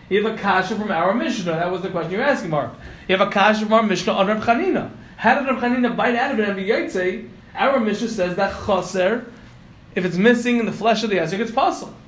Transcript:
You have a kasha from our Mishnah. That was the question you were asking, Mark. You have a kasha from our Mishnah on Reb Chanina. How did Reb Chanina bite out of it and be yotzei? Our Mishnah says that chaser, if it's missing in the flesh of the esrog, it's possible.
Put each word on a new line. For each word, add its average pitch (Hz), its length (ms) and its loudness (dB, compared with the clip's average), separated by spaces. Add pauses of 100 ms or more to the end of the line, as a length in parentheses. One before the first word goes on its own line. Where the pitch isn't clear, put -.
You 208 160 2
have 220 100 -2
a - 20 -10
kasha 190 380 0
from 208 160 -4
our 180 240 2
Mishnah. 214 380 -2
That 170 180 0
was 185 120 -4
the 190 80 -6
question 170 200 -4
you 190 80 -4
were 247 60 -2
asking, 226 260 0
Mark. 143 220 -2 (340)
You 185 100 2
have 196 120 2
a - 20 -6
kasha 214 340 2
from 214 100 0
our 226 100 6
Mishnah 196 280 0
on 190 140 2
Reb 214 160 0
Chanina. 269 480 0 (260)
How 247 220 4
did 269 100 -4
Reb 240 140 0
Chanina 240 340 0
bite 233 200 0
out 269 160 0
of 220 80 -2
it 208 80 0
and 196 80 -2
be 190 80 -6
yotzei? 190 640 -2 (260)
Our 262 240 2
Mishnah 214 300 0
says 175 280 -2
that 196 160 0 (140)
chaser, 196 600 0 (680)
if 180 100 -2
it's 175 120 -2
missing 240 420 4
in 226 80 0
the 185 60 -4
flesh 220 320 0
of 214 60 0
the 190 60 0
esrog, 165 240 -2
it's 220 120 -2
possible. - 420 0 (140)